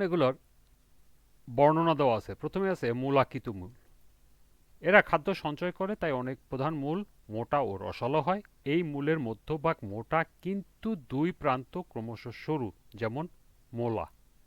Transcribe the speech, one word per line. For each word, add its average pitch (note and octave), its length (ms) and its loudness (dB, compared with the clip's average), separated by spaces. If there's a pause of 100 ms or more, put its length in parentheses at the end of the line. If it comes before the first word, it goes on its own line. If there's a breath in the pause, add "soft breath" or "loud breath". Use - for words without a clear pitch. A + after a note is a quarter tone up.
এগুলোর D#3 280 2 (1120)
বর্ণনা D#3 520 6
দেওয়া B2+ 200 4
আছে। - 120 -12 (100)
প্রথমে F#3 320 -2
আছে C3+ 140 -4 (140)
মূলাকৃত C3+ 460 2 (100)
মূল। F#2+ 140 -12 (1120)
এরা F#3+ 160 8 (100)
খাদ্য D#3 180 2 (160)
সঞ্চয় E3 360 -4
করে, F#3+ 220 -2
তাই D#3 200 0
অনেক C3 160 -6 (120)
প্রধান C#3 240 -2 (100)
মূল D#3 160 -2 (340)
মোটা A2+ 260 0 (100)
ও - 20 -4 (120)
রসালো B2 440 -2
হয়। G3 140 0 (320)
এই F3 80 2 (100)
মূলের D3 360 0
মধ্যভাগ D3+ 480 -2 (160)
মোটা, A#2 280 0 (240)
কিন্তু G3 460 -6 (220)
দুই D3+ 180 0 (120)
প্রান্ত C3 320 0 (160)
ক্রমশ A2+ 340 -10 (200)
সরু, C#3+ 260 -2 (300)
যেমন A#2 260 -2 (460)
মূলা। A2+ 340 -2 (400)